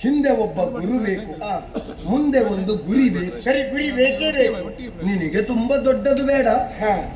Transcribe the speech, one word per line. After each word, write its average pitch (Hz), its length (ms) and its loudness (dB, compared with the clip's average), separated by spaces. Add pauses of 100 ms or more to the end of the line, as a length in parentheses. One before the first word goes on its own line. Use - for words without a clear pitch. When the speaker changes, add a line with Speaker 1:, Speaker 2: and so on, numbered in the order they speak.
Speaker 1:
ಹಿಂದೆ 277 300 2
ಒಬ್ಬ 185 320 0
ಗುರು 180 360 -2
ಬೇಕು, 196 460 -4
Speaker 2:
ಹಾ. 196 280 -6 (320)
Speaker 1:
ಮುಂದೆ 269 360 2
ಒಂದು 202 360 0
ಗುರಿ 226 320 2
ಬೇಕು. 180 360 -4
Speaker 2:
ಸರಿ, 269 180 2
ಗುರಿ 277 280 -2
ಬೇಕೇ 269 420 2
ಬೇಕು. 220 760 -2
Speaker 1:
ನಿನಗೆ 185 360 0
ತುಂಬಾ 247 340 0
ದೊಡ್ಡದು 262 480 2
ಬೇಡ. 277 240 4
Speaker 2:
ಹಾ. - 460 0 (220)